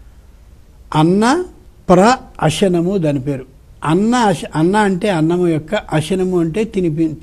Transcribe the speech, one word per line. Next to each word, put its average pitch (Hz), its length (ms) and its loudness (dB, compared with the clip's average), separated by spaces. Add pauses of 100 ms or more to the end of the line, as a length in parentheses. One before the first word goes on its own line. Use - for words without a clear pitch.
(960)
అన్న 208 500 2 (440)
ప్ర 196 300 4 (240)
అశనము 175 560 0
దాని 147 220 -2
పేరు. 131 260 -8 (380)
అన్న 196 300 2
అశ-, 220 320 0 (100)
అన్న 175 200 2
అంటే 202 320 0
అన్నము 175 400 0
యొక్క, 156 260 -2
అశనము 185 680 -2
అంటే 165 240 -2
తినిపి-, 160 580 -2